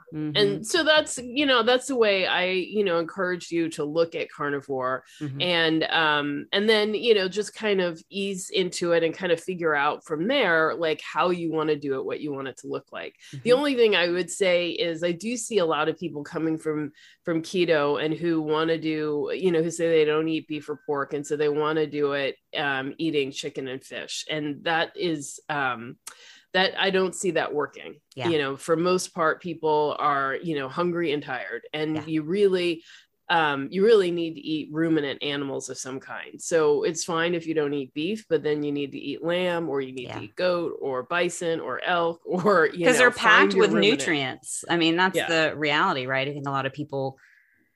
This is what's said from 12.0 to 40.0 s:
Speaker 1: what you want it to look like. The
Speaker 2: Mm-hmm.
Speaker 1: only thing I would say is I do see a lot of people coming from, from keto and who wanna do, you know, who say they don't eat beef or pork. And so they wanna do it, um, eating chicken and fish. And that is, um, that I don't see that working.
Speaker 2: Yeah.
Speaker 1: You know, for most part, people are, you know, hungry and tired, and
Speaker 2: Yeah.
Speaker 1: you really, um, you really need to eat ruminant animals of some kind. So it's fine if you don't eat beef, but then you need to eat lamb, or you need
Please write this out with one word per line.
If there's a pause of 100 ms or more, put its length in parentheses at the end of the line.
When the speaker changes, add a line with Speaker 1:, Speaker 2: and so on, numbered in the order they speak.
Speaker 1:
what
you
want
it
to
look
like. (160)
The
Speaker 2:
Mm-hmm.
Speaker 1:
only
thing
I
would
say
is
I
do
see
a
lot
of
people
coming
from, (320)
from
keto
and
who
wanna
do,
you
know,
who
say
they
don't
eat
beef
or
pork.
And
so
they
wanna
do
it, (200)
um,
eating
chicken
and
fish.
And
that
is, (100)
um, (560)
that
I
don't
see
that
working. (160)
Speaker 2:
Yeah.
Speaker 1:
You
know,
for
most
part,
people
are,
you
know,
hungry
and
tired,
and
Speaker 2:
Yeah.
Speaker 1:
you
really, (460)
um,
you
really
need
to
eat
ruminant
animals
of
some
kind.
So
it's
fine
if
you
don't
eat
beef,
but
then
you
need
to
eat
lamb,
or
you
need